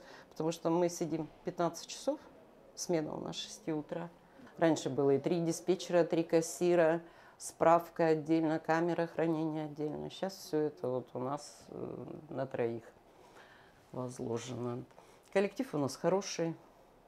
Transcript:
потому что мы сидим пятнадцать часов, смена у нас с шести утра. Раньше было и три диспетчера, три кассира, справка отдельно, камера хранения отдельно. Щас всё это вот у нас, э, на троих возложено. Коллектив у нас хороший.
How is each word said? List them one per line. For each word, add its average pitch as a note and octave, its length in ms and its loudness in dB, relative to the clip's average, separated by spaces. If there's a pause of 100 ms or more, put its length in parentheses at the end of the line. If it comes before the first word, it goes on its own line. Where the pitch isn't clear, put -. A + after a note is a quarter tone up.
(300)
потому D#3+ 220 -2
что E3 180 -2
мы F3 180 4
сидим D#3+ 400 -4 (160)
пятнадцать E3+ 440 -4
часов, - 300 -4 (560)
смена D#3 400 -2
у - 60 -6
нас - 160 -8
с - 40 -8
шести - 320 -8
утра. E3 360 -6 (500)
Раньше D#3+ 300 4
было C#3 240 4
и C#3 60 6
три E3+ 220 0
диспетчера, E3+ 640 2
три E3 180 2
кассира, E3 800 4 (360)
справка E3+ 680 4
отдельно, D#3+ 520 4
камера E3 480 0
хранения D#3 600 -2
отдельно. D3 440 -6
Щас F#3+ 240 -6
всё - 240 -4
это D3 300 -2
вот B2+ 260 -4
у B2 40 -8
нас, C3+ 500 -8
э, B2 360 -10 (260)
на C3+ 160 -4
троих A#2 380 -4 (1080)
возложено. B2 920 -6 (480)
Коллектив G3+ 420 0
у D#3 40 0
нас C#3 180 -2
хороший. E3+ 580 -2 (540)